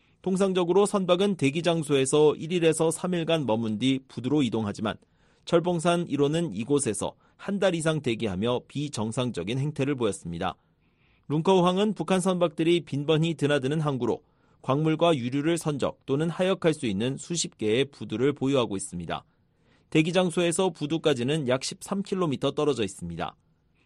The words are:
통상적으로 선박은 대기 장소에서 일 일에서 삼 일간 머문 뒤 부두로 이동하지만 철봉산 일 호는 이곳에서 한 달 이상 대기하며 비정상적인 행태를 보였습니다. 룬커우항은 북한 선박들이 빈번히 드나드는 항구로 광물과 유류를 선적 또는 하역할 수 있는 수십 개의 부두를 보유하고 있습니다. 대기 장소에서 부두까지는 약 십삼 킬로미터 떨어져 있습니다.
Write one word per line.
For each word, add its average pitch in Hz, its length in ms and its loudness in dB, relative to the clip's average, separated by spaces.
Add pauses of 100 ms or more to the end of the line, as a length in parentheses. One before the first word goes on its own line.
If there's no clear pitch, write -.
(220)
통상적으로 185 640 2
선박은 190 500 2
대기 139 260 0
장소에서 151 760 4
일 156 160 -8
일에서 165 380 2
삼 180 220 -4
일간 165 340 0
머문 110 320 0
뒤 131 300 2
부두로 127 340 0
이동하지만 107 540 -2 (480)
철봉산 175 640 2
일 139 140 0
호는 151 320 0
이곳에서 120 600 -2 (220)
한 202 220 -6
달 185 160 2
이상 156 260 0
대기하며 113 680 -2
비정상적인 120 880 -4
행태를 143 380 -2
보였습니다. 92 600 -4 (720)
룬커우항은 180 640 2
북한 180 280 0
선박들이 175 680 0
빈번히 156 480 0
드나드는 143 460 0
항구로 123 420 -2 (400)
광물과 156 540 2
유류를 143 400 0
선적 143 480 -4
또는 147 240 0
하역할 185 460 0
수 - 100 -10
있는 117 320 -2
수십 - 400 -6
개의 113 300 0
부두를 120 480 -2
보유하고 127 420 0
있습니다. 85 480 -8 (640)
대기 160 240 2
장소에서 180 560 2
부두까지는 147 800 -2
약 127 160 0
십삼 - 380 -6
킬로미터 165 480 -2
떨어져 139 340 0
있습니다. 85 500 -8 (520)